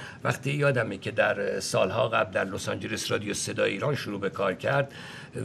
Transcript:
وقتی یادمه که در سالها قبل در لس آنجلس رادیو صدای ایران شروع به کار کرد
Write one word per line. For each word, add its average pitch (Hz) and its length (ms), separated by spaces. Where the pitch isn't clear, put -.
وقتی 139 280
یادمه 123 460
که 107 140
در 101 480
سالها 107 480
قبل 110 260
در 101 100
لس 98 260
آنجلس 104 420
رادیو 101 220
صدای 104 380
ایران 113 240
شروع 104 240
به 95 100
کار 95 240
کرد 135 400